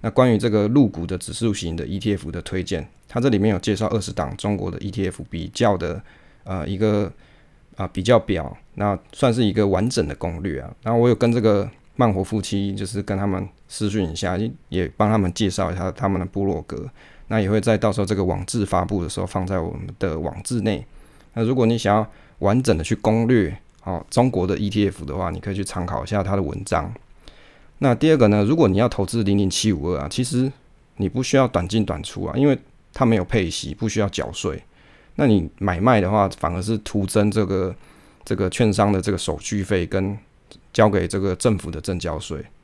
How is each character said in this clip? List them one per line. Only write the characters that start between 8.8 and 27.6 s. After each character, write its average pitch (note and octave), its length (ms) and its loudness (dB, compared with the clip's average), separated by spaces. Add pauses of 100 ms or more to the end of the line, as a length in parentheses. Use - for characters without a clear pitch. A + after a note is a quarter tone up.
算 B2 220 2
是 B2 100 2
一 G2+ 100 2
个 G#2+ 140 2
完 G2 220 2
整 D#2 180 0
的 C#2 80 -6
攻 E2+ 260 -6
略 D#2+ 180 -6
啊。 - 120 -12 (100)
然 A2+ 120 -2
后 A#2 60 4
我 A#2+ 80 6
有 A#2+ 60 6
跟 A#2 180 2
这 A#2 80 2
个 G#2 300 2 (260)
慢 A#2 160 4
活 F#2+ 120 -2
夫 G#2+ 180 -2
妻， G2 320 -2
就 G2+ 120 -6
是 G2+ 160 -6
跟 G2 160 -4
他 G2+ 100 -2
们 F#2+ 200 -4 (200)
私 G#2+ 220 -4
讯 G2 220 0
一 D#2+ 40 -8
下， F#2 220 -2
也， A2 140 -2 (180)
也 F#2 280 -2
帮 G#2 120 2
他 A2 80 4
们 F#2 160 2
介 G2+ 160 0
绍 F2+ 220 -2
一 F2+ 40 -6
下 F#2 160 -4
他 G2 180 -2
们 F#2 100 0
的 F2 60 -4
部 G2+ 200 -4
落 D#2+ 180 -2
格。 - 240 -10 (400)
那 A2 140 0
也 F#2+ 80 0
会 G#2+ 100 2
在 G#2+ 180 2
到 G#2+ 140 0
时 G2+ 80 -4
候 G2 60 0
这 G#2 100 0
个 F#2+ 80 0
网 F#2 220 -2
志 G#2 200 -2
发 F2+ 200 0
布 F#2+ 180 -2
的 D#2+ 60 -6
时 - 100 -8
候 F#2 60 -2
放 F#2 200 -4
在 F#2+ 140 -2
我 E2 120 -4
们 - 100 -10 (180)
的 E2 180 -2
网 D#2 260 -6
志 A#2+ 180 -4
内。 G2+ 240 -2 (480)
那 A2+ 100 -2
如 A#2+ 100 0
果 B2+ 120 2
你 A#2 120 4
想 G#2 180 2
要 G#2+ 120 2 (320)
完 G#2 240 2
整 A#2 140 4
的 E2 60 -2
去 A2+ 120 0
攻 A2+ 320 2
略， G#2+ 300 2 (260)
哦， F#2 260 -6
中 B2+ 200 4
国 F#2 160 0
的 F#2 120 0
E G2+ 120 -2
T G#2 180 2
F F2+ 160 -6
的 C#2 120 -6
话， F2 160 -2
你 E2+ 80 -6
可 G2+ 120 -8
以 F#2 40 -4
去 G2 80 -4
参 F#2 220 -6
考 - 180 -4
一 F2+ 40 -10
下 G#2 140 0
他 F#2+ 140 0
的 G2 60 0
文 D2+ 220 -4
章。 - 300 -2 (880)